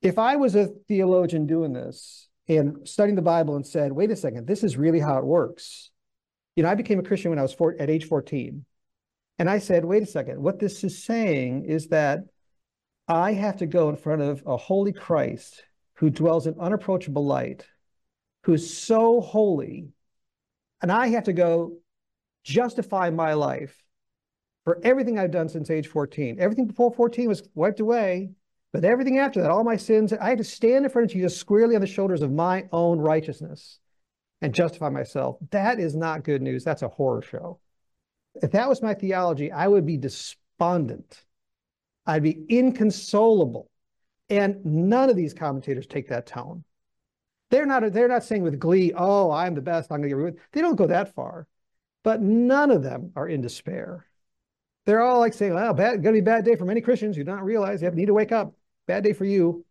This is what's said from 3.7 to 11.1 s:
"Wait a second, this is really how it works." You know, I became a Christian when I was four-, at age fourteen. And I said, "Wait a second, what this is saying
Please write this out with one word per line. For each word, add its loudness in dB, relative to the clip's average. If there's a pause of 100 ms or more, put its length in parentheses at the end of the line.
"Wait 0
a -2
second, -8
this -4
is -2
really 2
how 0
it -2
works." -2 (680)
You 4
know, 2
I 2
became 0
a -4
Christian -2
when -2
I 0
was -2
four-, 0
at -2
age 0
fourteen. -6 (720)
And 2
I 2
said, 2
"Wait 2
a -6
second, -8
what -2
this -4
is -6
saying -2